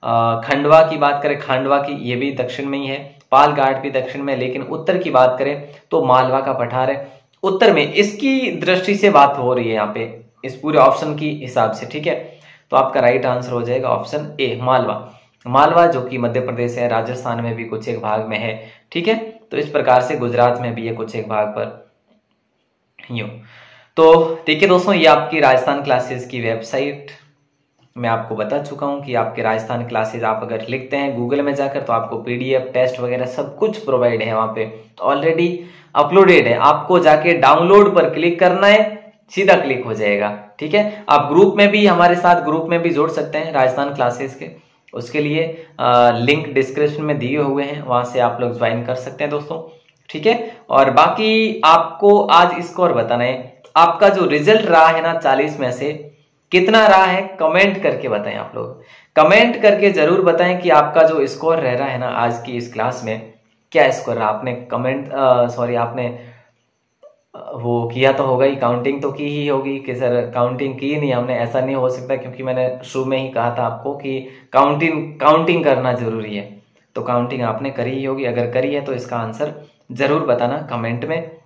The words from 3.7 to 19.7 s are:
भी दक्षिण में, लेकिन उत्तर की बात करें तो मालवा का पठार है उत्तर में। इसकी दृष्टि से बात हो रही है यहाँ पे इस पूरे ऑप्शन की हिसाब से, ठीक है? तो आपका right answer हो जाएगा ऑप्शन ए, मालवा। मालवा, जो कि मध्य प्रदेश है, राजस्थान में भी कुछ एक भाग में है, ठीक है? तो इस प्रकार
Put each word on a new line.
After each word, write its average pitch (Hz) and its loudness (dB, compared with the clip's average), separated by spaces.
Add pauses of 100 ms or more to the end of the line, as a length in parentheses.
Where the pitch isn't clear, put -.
भी 143 -8
दक्षिण 131 -6
में, 139 -4
लेकिन 123 -6
उत्तर 160 -4
की 147 -4
बात 127 6
करें 143 -4 (220)
तो 160 0
मालवा 127 2
का 135 -4
पठार 127 -2
है - -10 (220)
उत्तर 190 4
में। 147 0
इसकी 254 0
दृष्टि 185 -2
से 202 4
बात 143 6
हो 127 0
रही 120 -2
है 113 -2
यहाँ 107 -2
पे 113 -10 (240)
इस 131 -12
पूरे 151 0
ऑप्शन 135 4
की 151 -6
हिसाब 120 -2
से, - -10
ठीक 151 -8
है? - -6 (320)
तो 143 2
आपका 135 0
right 123 2
answer 123 -4
हो 120 -4
जाएगा 123 -4
ऑप्शन 151 -6
ए, 117 -4
मालवा। 127 -2 (340)
मालवा, 156 4
जो 143 0
कि 127 -8
मध्य 117 -2
प्रदेश 120 -4
है, 120 -2
राजस्थान 117 -4
में 117 -6
भी 113 -10
कुछ 110 -10
एक 110 -6
भाग 110 -4
में 110 -8
है, 110 -8 (240)
ठीक 170 -4
है? 220 0 (360)
तो - -4
इस 147 -4
प्रकार 127 2